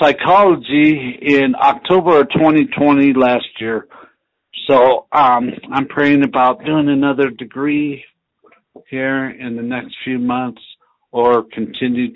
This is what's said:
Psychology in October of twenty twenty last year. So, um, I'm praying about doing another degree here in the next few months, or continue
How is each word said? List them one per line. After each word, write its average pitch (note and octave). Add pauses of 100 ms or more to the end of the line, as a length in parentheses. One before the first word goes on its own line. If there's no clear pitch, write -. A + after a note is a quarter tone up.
Psychology D3
in C#3
October D#3+
of C3+
twenty D#3
twenty C#3
last B2 (120)
year. A2 (760)
So, C3
um, C#3 (220)
I'm C3+
praying C#3+
about B2+
doing D3+
another C#3
degree C#3 (840)
here C3+
in A#2+
the A#2
next A#2+
few B2+
months, B2 (500)
or A#2+
continue A#2+